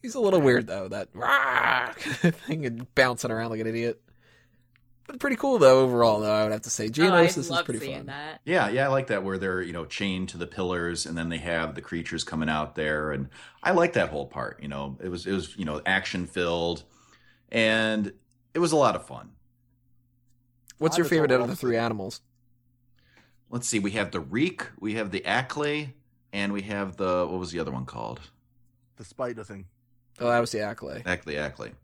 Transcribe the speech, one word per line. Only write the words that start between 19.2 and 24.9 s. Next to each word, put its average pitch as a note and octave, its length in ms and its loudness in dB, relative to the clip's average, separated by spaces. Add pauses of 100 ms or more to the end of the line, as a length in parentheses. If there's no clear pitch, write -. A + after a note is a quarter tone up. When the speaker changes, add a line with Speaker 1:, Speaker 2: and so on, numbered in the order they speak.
Speaker 1:
What's D#3 160 2
Speaker 4:
I E3+ 40 2
Speaker 1:
your E3+ 80 4
Speaker 4:
had - 20 -4
a - 20 0
Speaker 1:
favorite D#3 220 4
out - 20 6
Speaker 4:
total B2 100 4
Speaker 1:
of A#2 40 -2
the - 60 -4
Speaker 4:
of - 40 -10
Speaker 1:
three B2 180 0
animals? A2 440 -4 (1300)
Speaker 3:
Let's A#2+ 160 -6
see, A2 140 0
we G2 120 -2
have G2+ 200 -4
the F2+ 80 -4
Reek, A2+ 420 -2 (160)
we G#2 160 -4